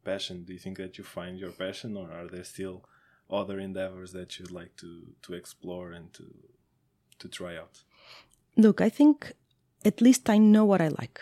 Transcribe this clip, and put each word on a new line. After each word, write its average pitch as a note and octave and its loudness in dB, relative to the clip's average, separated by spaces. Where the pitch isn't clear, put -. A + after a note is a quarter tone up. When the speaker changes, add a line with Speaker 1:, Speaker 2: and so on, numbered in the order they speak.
Speaker 1:
passion? F#2+ -10
Do F2+ -18
you F2+ -16
think F#2+ -12
that F#2 -14
you G2+ -16
find F2+ -14
your F#2 -12
passion, G2 -10
or F2+ -14
are F2 -14
there F2+ -14
still - -12
other G2 -4
endeavors F#2 -10
that F2+ -14
you'd F2+ -18
like F2 -18
to, E2+ -20
to F2+ -14
explore F2+ -14
and E2+ -18
to, - -20
to F#2+ -18
try F2 -12
out? - -20
Speaker 2:
Look, A3 6
I F#3+ 2
think D4 2
at - 2
least B3 6
I G#3 6
know G#3+ 8
what G3 4
I D#3+ 2
like. - -8